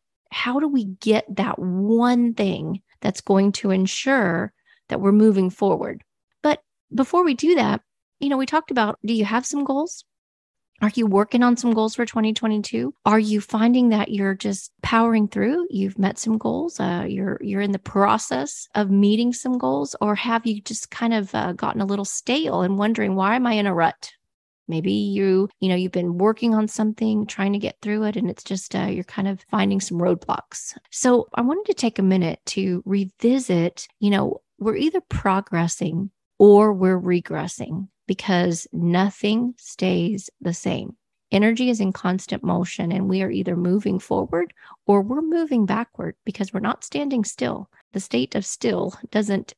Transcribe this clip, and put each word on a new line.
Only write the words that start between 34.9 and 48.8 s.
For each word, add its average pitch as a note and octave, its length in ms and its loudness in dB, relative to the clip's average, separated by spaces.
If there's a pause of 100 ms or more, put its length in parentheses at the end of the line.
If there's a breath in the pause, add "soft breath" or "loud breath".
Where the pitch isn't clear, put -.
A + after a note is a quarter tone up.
progressing F3+ 1080 -2 (280)
or G#3 360 10
we're F#3 260 2
regressing, F3 880 -4 (180)
because F3+ 640 0
nothing G3+ 880 0
stays F#3 720 -2 (100)
the E3+ 140 -4
same. - 420 -6 (380)
Energy A3+ 380 4
is A3 100 0
in F#3+ 120 0
constant - 520 -4
motion, F3 480 -2
and F#3+ 160 -2
we F#3+ 140 0
are G3 80 -2
either F#3 260 -2
moving F#3 420 0
forward B3+ 540 -2 (340 loud breath)
or G3+ 140 6
we're B3 220 -2
moving D#4 420 0
backward, G3+ 500 -4 (100)
because F#3+ 280 -6
we're F#3 80 -4
not - 240 -4
standing C#4 400 -4
still. - 460 -6 (220 soft breath)
The F#3+ 80 -6
state B3 340 -4
of G3+ 100 -2
still F#3+ 500 -4 (160)